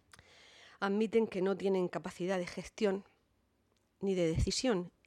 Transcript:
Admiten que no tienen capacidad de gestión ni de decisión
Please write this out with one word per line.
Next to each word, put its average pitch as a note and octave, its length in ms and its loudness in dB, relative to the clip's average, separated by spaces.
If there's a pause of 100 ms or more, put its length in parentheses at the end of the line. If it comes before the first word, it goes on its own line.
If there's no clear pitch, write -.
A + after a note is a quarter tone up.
(800)
Admiten G#3+ 460 2
que G3+ 160 -4
no G3 140 2
tienen F#3 320 2
capacidad F3+ 500 -4
de F3+ 80 -6
gestión G3 580 -2 (960)
ni - 140 0
de F3 120 2
decisión F3+ 640 0 (140)